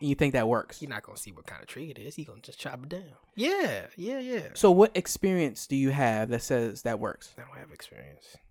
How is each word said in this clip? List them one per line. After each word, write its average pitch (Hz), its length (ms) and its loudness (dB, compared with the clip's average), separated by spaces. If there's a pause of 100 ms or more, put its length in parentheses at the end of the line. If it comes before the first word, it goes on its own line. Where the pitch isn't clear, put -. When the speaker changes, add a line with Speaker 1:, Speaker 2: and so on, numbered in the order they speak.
Speaker 1:
You 143 160 0
think 139 180 2
that 117 140 4
works? 113 320 0
Speaker 2:
He 151 60 -10
not 117 160 -8
gonna - 140 -18
see - 160 -14
what - 140 -20
kind 78 160 -14
of - 60 -20
tree 151 220 -12
it 135 80 -16
is. 120 180 -14
He 160 80 -10
gonna 110 180 -18
just - 180 -20
chop 131 220 -10
it 139 80 -14
down. 170 240 -12 (220)
Yeah, 269 500 0 (100)
yeah, 226 220 -6
yeah. 254 360 -6
Speaker 1:
So 202 160 8
what 196 240 8
experience 180 720 0
do 139 100 -2
you 135 140 4
have 117 380 2
that 120 140 -2
says 117 400 0
that 113 180 -2
works? - 380 -8
Speaker 2:
I 120 40 -16
don't - 140 -20
have - 140 -18
experience. - 680 -20 (140)